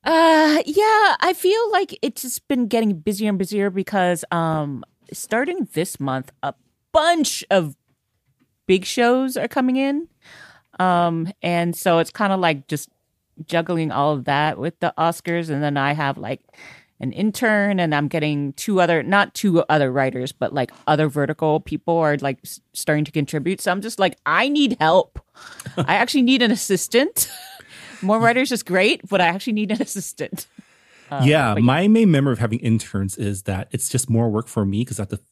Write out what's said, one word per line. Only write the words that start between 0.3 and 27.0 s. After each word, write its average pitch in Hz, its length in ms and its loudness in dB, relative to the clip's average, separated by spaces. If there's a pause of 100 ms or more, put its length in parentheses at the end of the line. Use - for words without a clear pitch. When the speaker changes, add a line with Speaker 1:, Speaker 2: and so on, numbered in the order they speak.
Speaker 1:
yeah, 415 560 4
I 359 120 2
feel 427 380 0
like 381 300 -2
it's - 220 -4
just - 260 -10
been 247 180 0
getting 214 320 0
busier 208 300 -2
and 196 80 0
busier 196 320 -2
because, 185 640 -2
um, 156 520 -2 (300)
starting 285 600 -4
this 165 240 -4
month, 131 320 -6 (140)
a 139 100 -4 (380)
bunch 320 580 2
of 165 280 0 (880)
big 185 160 2
shows 254 540 0
are 240 100 -4
coming 254 300 0
in. 285 320 -2 (720)
Um, 175 520 0 (100)
and 170 340 0
so 165 240 2
it's 165 120 0
kinda 196 240 0
like 160 320 -2
just - 220 -6 (560)
juggling 165 460 -2
all 143 220 0
of 131 120 -6
that 147 320 0
with - 220 -6
the 170 180 -2
Oscars. 170 520 -2
And 147 140 -2
then 143 140 -2
I 143 160 0
have, 143 240 -2
like, 113 240 -10 (580)
an 135 120 -6
intern, 208 680 0
and 165 160 2
I'm 143 120 0
getting 147 460 -2
two 196 280 -2
other, 165 220 2
not 196 300 0
two 170 300 2
other 143 280 2
writers, 131 400 -2
but, - 220 -4
like, 131 180 -2 (160)
other 151 220 2
Vertical 151 500 0
people - 380 -4
are, 151 200 2
like, 139 280 -4
s-, - 160 -16 (120)
starting 151 320 0
to - 60 -16
contribute. 151 500 -2
So 190 100 -2
I'm 196 100 -2
just 220 180 -10
like, 190 260 0
"I 185 220 2
need 285 320 0
help. 165 400 2 (320)
Speaker 2:
<laughs> - 260 -12
Speaker 1:
I 165 180 0
actually 254 280 0
need 254 180 4
an 226 100 2
assistant." 233 840 0